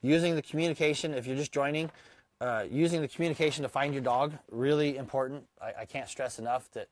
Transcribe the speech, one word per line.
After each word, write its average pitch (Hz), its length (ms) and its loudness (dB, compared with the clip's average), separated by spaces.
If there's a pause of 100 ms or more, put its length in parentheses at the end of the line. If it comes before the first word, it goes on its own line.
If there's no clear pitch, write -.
using 165 320 4
the 151 80 0
communication, 156 720 0
if 123 120 -4
you're 131 100 -2
just 143 160 -4
joining, 151 380 0 (500)
uh, 117 300 0
using 165 320 2
the 135 60 -2
communication 156 540 0
to 131 60 -2
find 139 260 0
your 135 80 -2
dog, 127 300 2 (180)
really 143 460 2
important. 135 480 -4 (160)
I, 110 200 -8
I 110 40 -8
can't 135 240 -8
stress - 300 -6
enough 120 340 -2
that 110 200 -8